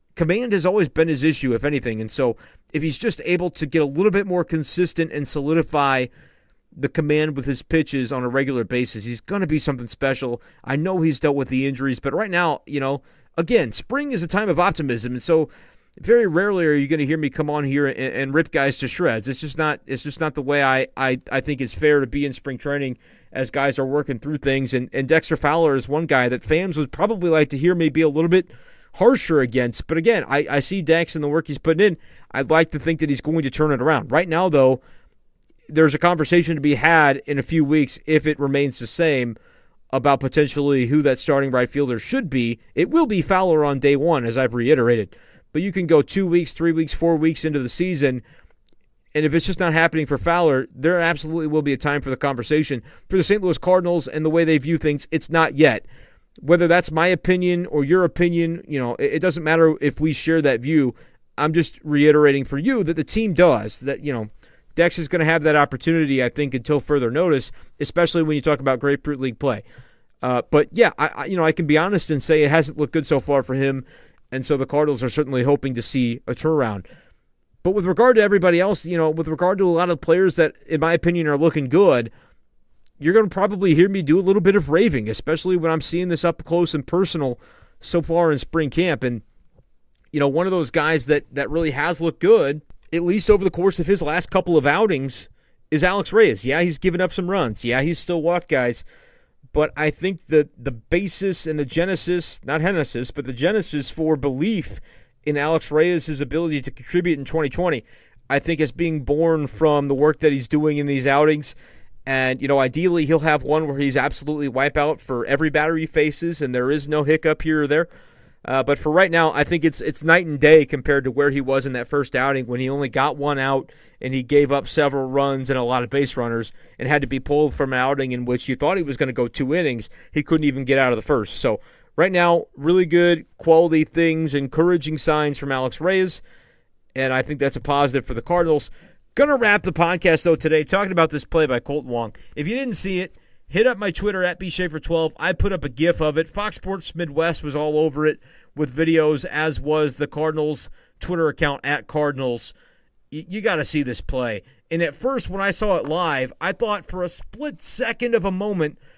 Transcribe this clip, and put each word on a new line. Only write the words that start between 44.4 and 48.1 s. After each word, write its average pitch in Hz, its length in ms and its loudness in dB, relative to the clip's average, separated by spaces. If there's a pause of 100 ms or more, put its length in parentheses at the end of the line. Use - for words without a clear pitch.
reiterated. 120 600 2 (360)
But 156 100 -2
you 202 80 -2
can 185 160 -2
go 151 160 6
two 196 240 -2
weeks, 175 260 0
three 165 200 0
weeks, 160 200 -2
four 170 220 0
weeks 156 300 0
into 147 160 -2
the 123 80 -4
season, 143 560 -2 (880)